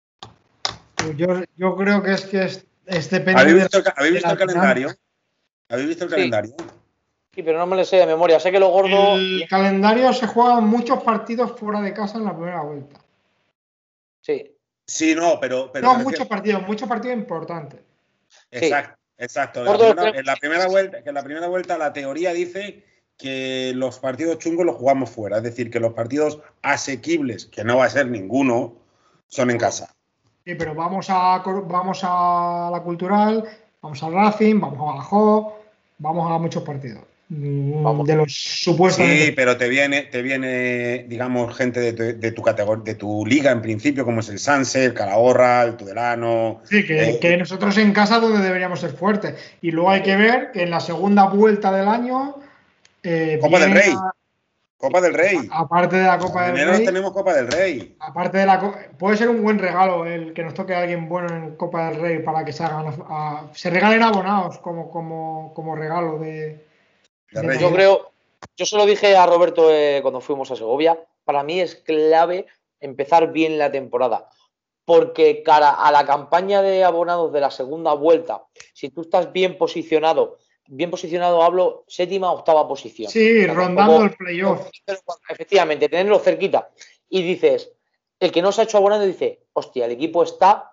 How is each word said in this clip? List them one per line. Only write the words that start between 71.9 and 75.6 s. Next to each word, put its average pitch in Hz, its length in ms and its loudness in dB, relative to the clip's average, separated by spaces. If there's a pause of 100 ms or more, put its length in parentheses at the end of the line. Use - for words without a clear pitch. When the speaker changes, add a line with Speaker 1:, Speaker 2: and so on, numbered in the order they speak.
Speaker 3:
empezar 147 520 0
bien 156 260 0
la 143 140 0
temporada, 127 560 -4 (560)
porque 160 580 4
cara 151 280 6